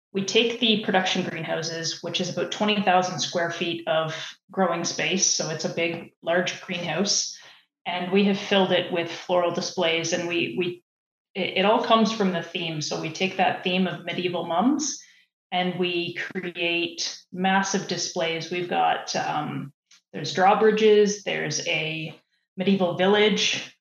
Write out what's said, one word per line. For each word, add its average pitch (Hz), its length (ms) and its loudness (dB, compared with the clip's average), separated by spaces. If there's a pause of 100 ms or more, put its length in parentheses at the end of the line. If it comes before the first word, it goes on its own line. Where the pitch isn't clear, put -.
(120)
We 196 120 -2
take 233 340 2
the 214 260 2
production 185 380 0
greenhouses, 165 800 -6
which 170 180 -4
is 175 100 -4
about 175 200 -4
twenty 208 320 0
thousand 180 380 2
square 170 300 -2
feet 170 360 -6
of 160 280 0 (360)
growing 170 340 0
space, 165 420 0
so 156 240 0
it's 160 140 -6
a 180 100 -4
big, 170 380 -4 (100)
large 180 400 0
greenhouse, 175 720 -2 (500)
and 180 240 -4
we 202 140 4
have 196 140 2
filled 190 340 2
it 180 200 2
with 170 180 -2
floral 175 420 0
displays, 165 600 -2
and 170 140 0
we, 165 320 -2
we, 175 240 -4 (520)
it, 185 240 -2
it 190 60 4
all 233 200 4
comes 220 280 4
from 190 200 2
the 170 100 -2
theme. 165 400 -6
So 165 180 -4
we 160 100 -6
take 185 260 -2
that - 260 0
theme 185 240 0
of 165 180 -6
medieval 175 420 -4
mums, 214 540 0 (520)
and 180 260 -2
we 175 360 -2
create 170 1000 -4 (160)
massive 190 540 0
displays. 165 640 -4
We've 180 180 -4
got, 165 460 0
um, 78 580 -4 (400)
there's 143 220 -6
drawbridges, 208 880 6
there's 156 460 -4
a 160 460 -4 (420)
medieval 190 400 2
village, 202 840 2